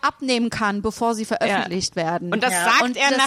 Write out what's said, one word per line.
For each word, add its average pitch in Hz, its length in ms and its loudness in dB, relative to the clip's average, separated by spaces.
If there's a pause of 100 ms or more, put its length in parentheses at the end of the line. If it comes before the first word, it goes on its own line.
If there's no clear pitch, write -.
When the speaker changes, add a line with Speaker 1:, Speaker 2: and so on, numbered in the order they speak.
Speaker 1:
abnehmen 254 480 0
kann, 202 320 -2
bevor 226 340 0
sie 214 60 -4
Speaker 2:
Ja. 220 60 -6 (100)
Speaker 1:
veröffentlicht 190 580 -2
werden.“ 175 380 -2
Speaker 2:
Und 214 100 0
das 247 80 2
Speaker 3:
Ja. 175 140 0
Speaker 2:
sagt 190 160 4
Speaker 1:
Und 247 160 0
Speaker 2:
er, 277 140 2
Speaker 1:
das 262 160 2